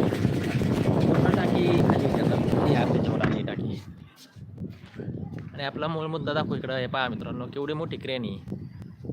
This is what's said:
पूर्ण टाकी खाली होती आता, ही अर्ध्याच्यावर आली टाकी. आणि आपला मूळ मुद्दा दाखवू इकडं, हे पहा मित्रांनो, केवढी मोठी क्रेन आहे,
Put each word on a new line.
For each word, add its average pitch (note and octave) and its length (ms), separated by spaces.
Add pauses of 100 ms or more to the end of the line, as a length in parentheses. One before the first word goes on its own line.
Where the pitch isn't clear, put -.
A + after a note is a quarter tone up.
(1080)
पूर्ण - 300
टाकी - 300
खाली - 400
होती - 140
आता, - 460
ही C#3 80
अर्ध्याच्यावर - 460
आली - 220
टाकी. - 400 (1700)
आणि C#3 100
आपला D3 240
मूळ D#3+ 200
मुद्दा D3 260
दाखवू D3 220
इकडं, C3 220
हे B2+ 100
पहा B2+ 220
मित्रांनो, A#2 380
केवढी C#3+ 260
मोठी D#3 240
क्रेन C3 280
आहे, F#2+ 340 (540)